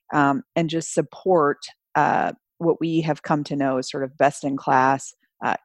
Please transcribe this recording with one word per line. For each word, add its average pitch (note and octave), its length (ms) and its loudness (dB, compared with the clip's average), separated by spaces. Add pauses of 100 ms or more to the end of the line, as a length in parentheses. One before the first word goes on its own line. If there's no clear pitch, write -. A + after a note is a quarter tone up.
(120)
um, C#3 320 2 (120)
and E3 160 0
just E3 220 -4
support, D#3+ 640 0 (360)
uh, C#3+ 380 2 (240)
what E3 220 0
we D#3+ 220 0
have D#3 200 -2
come D3 220 0
to D3 120 -8
know C3+ 220 0
as B2+ 140 -6
sort C#3 120 -6
of C3 140 -8
best C#3+ 260 2
in C#3 140 -4
class, C3+ 560 2 (320)
uh, A2+ 200 -2